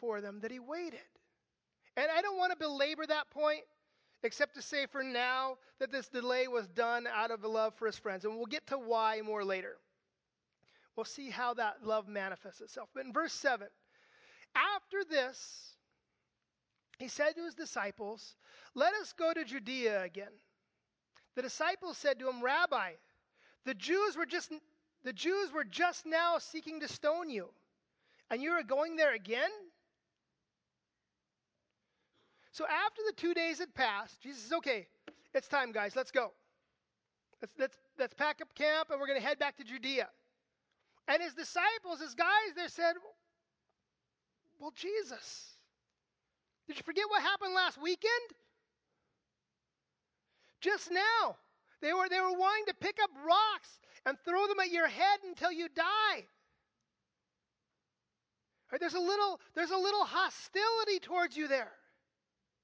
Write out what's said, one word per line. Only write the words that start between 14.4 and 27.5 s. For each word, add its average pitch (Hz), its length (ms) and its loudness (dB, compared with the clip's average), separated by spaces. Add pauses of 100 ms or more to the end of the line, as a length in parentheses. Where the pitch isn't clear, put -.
after 381 480 0
this, - 720 -4 (1200)
he 254 100 -8
said 294 260 0
to 339 100 -8
his 330 100 -10
disciples, 208 800 -8 (400)
"Let 330 200 4
us 415 180 -6
go 330 220 2
to 320 100 -4
Judea 226 580 -2
again." 196 300 -10 (1040)
The 247 60 -2
disciples 339 560 -2
said 269 220 2
to 262 100 -2
him, 240 120 -6
"Rabbi, 262 500 2 (720)
the 262 80 -2
Jews 330 420 0
were 330 100 -2
just, 320 260 -6 (520)
the 247 80 -6
Jews 339 400 -2
were 294 120 -2
just 330 420 -2
now 330 320 2
seeking 311 420 -8
to 294 80 -6
stone 320 420 -2
you, 196 200 -6 (800)